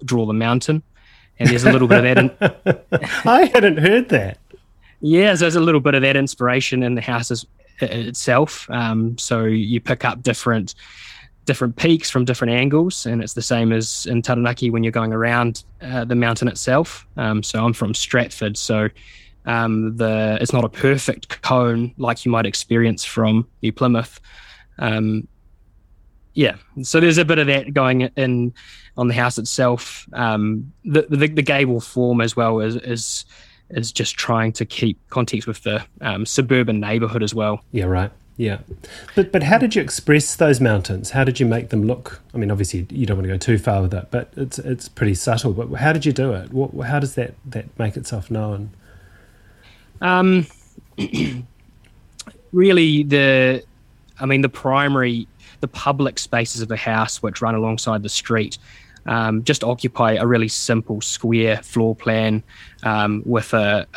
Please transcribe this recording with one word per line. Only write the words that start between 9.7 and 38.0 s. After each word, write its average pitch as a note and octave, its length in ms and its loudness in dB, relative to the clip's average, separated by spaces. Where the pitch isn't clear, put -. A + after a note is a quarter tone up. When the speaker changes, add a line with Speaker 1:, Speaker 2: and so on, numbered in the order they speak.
Speaker 1:
pick - 240 -2
up B2 160 -2
different, A2+ 540 -2
different B2 300 -2
peaks E3 360 2
from B2 140 2
different A#2+ 280 -2
angles, C#3+ 540 0
and A2+ 160 -2
it's G#2 100 -10
the A#2 80 -6
same A#2 320 0
as A2 320 -4
in A#2+ 160 -2
Taranaki A#2+ 480 -2
when A2+ 140 0
you're A2+ 80 0
going A2+ 200 -2
around, A#2 520 0
uh, B2+ 240 -6
the B2 100 -2
mountain A#2+ 320 0
itself. - 600 -2
Um, A2 240 -2
so A2 240 -4
I'm A#2 80 2
from A2+ 220 -4
Stratford, A2+ 600 -2
so, G#2+ 340 -2
um, A2+ 500 -2
the, A2 420 0
it's A#2+ 140 -2
not A#2+ 100 2
a A2+ 60 -2
perfect - 720 -2
cone B2 560 0
like A#2+ 260 -4
you A#2+ 80 0
might A2+ 140 2
experience A2+ 580 0
from A2 440 0
New A2 80 0
Plymouth. A#2+ 500 -2
Um, A2 500 -2
yeah, B2 220 2
so D#3+ 160 2
there's E3 180 6
a E3+ 80 4
bit D#3 140 4
of C#3+ 80 2
that C#3 260 0
going B2+ 280 2
in B2 380 0
on B2 100 0
the A#2+ 60 0
house B2 240 0
itself. B2 760 -2
Um, A2 580 -2
the, D3+ 240 2
the, D3 180 2
the D#3 140 0
gable C3+ 400 0
form B2 400 0
as A#2 140 -2
well A2+ 240 0
is, A2 180 -2
is, A#2+ 480 -8
is A2+ 200 -6
just - 240 -6
trying A2 380 -2
to A2+ 120 -6
keep - 320 -2
context A#2 380 -4
with - 160 -10
the, G#2 200 -4
um, G#2+ 240 -4
suburban A#2+ 540 0
neighbourhood A2 440 -2
as G#2 100 -4
well. G#2+ 380 -4
Speaker 2:
Yeah, G#2 140 -4
right. F#2 260 -2